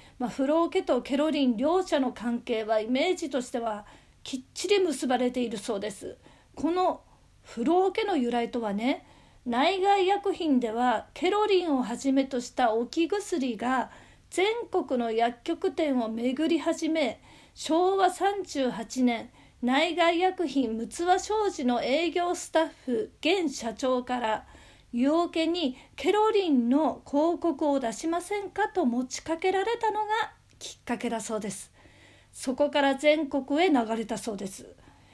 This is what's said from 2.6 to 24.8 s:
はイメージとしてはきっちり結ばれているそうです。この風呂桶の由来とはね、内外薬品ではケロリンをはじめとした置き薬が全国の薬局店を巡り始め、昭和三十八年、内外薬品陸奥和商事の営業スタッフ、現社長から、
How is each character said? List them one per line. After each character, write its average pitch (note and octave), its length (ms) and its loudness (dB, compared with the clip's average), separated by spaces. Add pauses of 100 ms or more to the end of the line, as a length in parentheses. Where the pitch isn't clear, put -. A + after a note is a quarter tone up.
は A3 160 2
イ G#3+ 80 -2
メ C#4 240 2
ー F4+ 40 0
ジ E4+ 140 -6
と C4+ 120 -2
し - 100 -12
て B3 80 -4
は G#3+ 260 -6 (380)
き - 140 -8
っ B3+ 40 -12 (120)
ち - 140 -6
り G4+ 120 4
結 D#4+ 280 0
ば B3 100 2
れ B3 140 2
て B3+ 100 -2
い A#3 80 -2
る A3 80 -6
そ G#3 180 -4
う G3 40 -4
で G#3 120 -6
す。 - 260 -14 (380)
こ D#4+ 160 -2
の F4+ 300 0 (440)
風 - 200 -6
呂 F4+ 220 4
桶 G#4+ 180 -2
の F#4+ 120 0
由 A#3+ 140 0
来 A#3 180 -2
と A#3+ 120 -4
は G#3 120 -4
ね、 A#3 320 -2 (400)
内 D4+ 360 2
外 G4 260 4
薬 G4 260 2
品 D4 260 2
で A#3 120 0
は A#3 420 0
ケ E4+ 160 0
ロ G#4 160 2
リ F#4+ 180 4
ン D#4+ 100 0
を B3+ 100 2
は A3+ 140 -4
じ C4+ 160 0
め C4 120 4
と C4 140 -4
し B3 120 -8
た A#3+ 220 2
置 A#3+ 160 -2
き E4 180 0
薬 C#4 500 -2
が A#3+ 340 -2 (380)
全 F#4 180 2 (240)
国 C#4 280 0
の A#3 120 -2
薬 A#3 320 0
局 E4+ 280 -2
店 C#4+ 280 0
を A3+ 80 -2
巡 B3+ 400 -2
り E4 120 2
始 D#4+ 300 -2
め、 D#4 320 -2 (320)
昭 F4+ 440 2
和 F#4+ 120 4
三 G4 340 -2
十 C4 280 -2
八 A3+ 320 -4
年、 A#3 260 0 (340)
内 D4 320 2
外 E4+ 240 4
薬 F#4 260 2
品 B3 320 0
陸 A#3 260 -6
奥 - 20 0
和 F#4 140 4
商 G#4 300 0
事 D4+ 140 -4
の A#3+ 180 2
営 D4 300 0
業 F4 240 0
ス - 140 -12
タ D#4+ 160 4
ッ D#4+ 40 -6 (160)
フ、 A3+ 360 -2
現 E4+ 260 2
社 A3+ 260 -6
長 B3+ 300 -2
か B3 160 -4
ら、 A3 260 -2 (460)